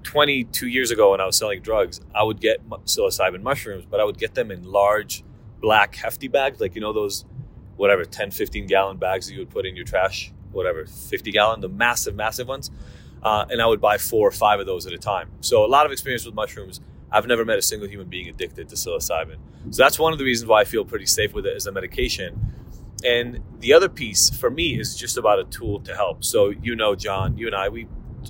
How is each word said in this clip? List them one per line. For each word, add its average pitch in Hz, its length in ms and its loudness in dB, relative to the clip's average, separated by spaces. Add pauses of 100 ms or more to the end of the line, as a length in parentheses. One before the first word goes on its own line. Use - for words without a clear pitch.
twenty-two 139 640 0
years 123 240 0
ago 104 200 8
when 98 80 4
I 95 60 0
was 92 100 0
selling 101 260 -2
drugs, 104 380 0 (140)
I 104 100 2
would 110 160 -2
get - 260 0
mu-, 104 120 -12
psilocybin 95 640 0
mushrooms, 110 460 -6
but 104 120 0
I 107 40 4
would 104 140 -2
get 110 160 -6
them 117 160 -2
in 90 140 -12
large 101 600 2 (360)
black 107 360 4
hefty 117 320 -6
bags, 135 320 0
like, 95 140 -2
you 110 60 -10
know, 107 120 -4
those, 104 320 -4 (520)
whatever, 98 280 4
ten, 101 280 -8
fifteen 101 340 -6
gallon 98 320 2
bags 95 280 -2
that 101 80 -14
you 95 60 -10
would 90 100 -12
put 98 160 -4
in 92 80 -10
your 90 100 -12
trash, - 480 -2 (200)
whatever, 87 340 -4
fifty - 460 -8
gallon, 104 280 4
the 98 80 -8
massive, 110 460 0
massive 110 320 -4
ones. 135 240 -10 (500)
Uh, 107 300 2
and 120 120 -2
I 113 40 4
would 110 140 4
buy 104 180 4
four 107 300 4
or 95 40 0
five 104 280 4
of 95 60 -8
those 90 200 -4
at 90 60 -10
a 87 60 -10
time. 92 320 -4 (100)
So 110 240 6
a - 20 4
lot 143 200 6
of 139 60 -4
experience 127 320 -4
with 113 120 -14
mushrooms. 101 440 -8 (300)
I've 107 160 2
never 117 180 2
met 110 140 2
a 95 40 -4
single 104 260 -2
human 98 200 -14
being 90 200 -10
addicted 87 400 -10
to - 80 -18
psilocybin. 80 600 -4 (340)
So 120 120 4
that's 143 160 6
one 160 140 2
of 156 60 -4
the 139 60 -4
reasons 117 240 0
why 107 140 8
I - 20 2
feel 107 200 -2
pretty 98 220 -10
safe 107 280 0
with 101 120 -4
it 95 80 -2
as 95 120 -8
a 98 60 -8
medication. 95 840 -4 (500)
And 120 360 0 (200)
the 120 140 6
other 180 140 8
piece - 420 0
for - 200 -2
me 147 280 -2
is - 180 -6
just - 220 -6
about 104 200 6
a 92 60 0
tool 104 360 -6
to - 140 -12
help. 95 300 -4
So, 104 260 4
you 107 240 -6
know, 107 220 2
John, 95 400 -4
you 113 100 -8
and 107 80 -4
I, 98 140 -2
we 113 180 -10 (440)